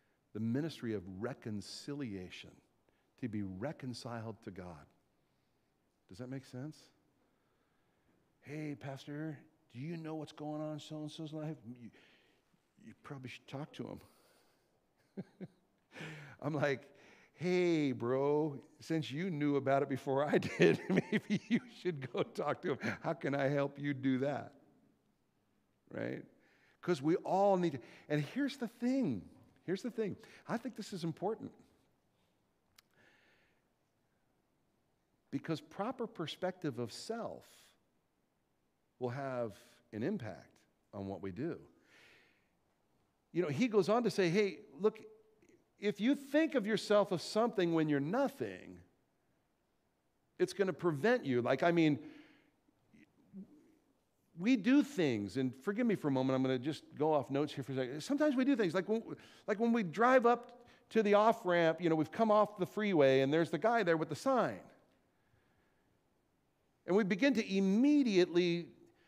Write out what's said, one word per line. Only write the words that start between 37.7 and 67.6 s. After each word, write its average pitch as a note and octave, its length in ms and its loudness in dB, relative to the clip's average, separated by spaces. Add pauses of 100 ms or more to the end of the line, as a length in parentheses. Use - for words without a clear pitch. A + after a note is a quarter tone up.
will B2 100 -2
have B2 480 -6 (340)
an A2 120 -6
impact A2 520 -6 (380)
on G2 140 -8
what F#2+ 140 -8
we F#2+ 100 -6
do. B2 280 -8 (1700)
You E3+ 80 0
know, E3 80 0
he D#3+ 180 0
goes G3+ 220 2
on A#3 140 4
to G#3+ 60 0
say, F3+ 200 2
"Hey, G3 300 2 (200)
look, G#3+ 200 0 (800)
if G3+ 200 -2
you B3+ 160 2
think D4 400 0
of G#3 100 0
yourself G#3 460 2
as E3+ 100 -2
something G3 520 0
when D#3 160 2
you're C#3+ 100 2
nothing, A#2+ 800 -4 (1600)
it's F3+ 140 0
gonna F#3+ 180 0
prevent F3 540 0
you." B2 160 2
Like, C3 200 2
I E3+ 120 4
mean, D#3+ 260 6 (2500)
we A#3+ 160 4
do A#3+ 280 6
things, A2+ 540 0
and C3 160 0 (100)
forgive G#3+ 240 0
me G3+ 80 4
for D3+ 140 0
a - 20 4
moment, C3 240 2
I'm C3 80 2
gonna C3 160 2
just C#3+ 240 -6 (120)
go D#3 180 2
off C3+ 180 0
notes D3 220 0
here C#3 100 -6
for C#3+ 80 -10
a C3 40 -6
second. C3 280 -4
Sometimes C#4+ 320 2
we B3+ 100 2
do C#4 100 4
things, F3 180 2
like F#3 140 -2
when, A3 160 0 (440)
like G3+ 120 0
when A#3 140 4
we A#3 100 2
drive A#3 420 6
up A#3+ 380 0 (260)
to A3 120 4
the G3+ 140 6
off-ramp, F3+ 640 4
you E3+ 80 2
know, D#3+ 60 4
we've D#3 160 0
come A3 200 2
off G#3 260 4
the F3+ 80 -2
freeway, D3 560 6
and C3+ 120 4
there's E3 160 2
the E3+ 80 0
guy A3+ 260 2
there E3+ 140 4
with D3+ 120 -4
the D3+ 60 -6
sign. F#3 440 0 (2250)
And F3+ 100 2
we A3 80 6
begin F#3 300 2
to F#3+ 220 -2
immediately, F#3+ 1120 4 (400)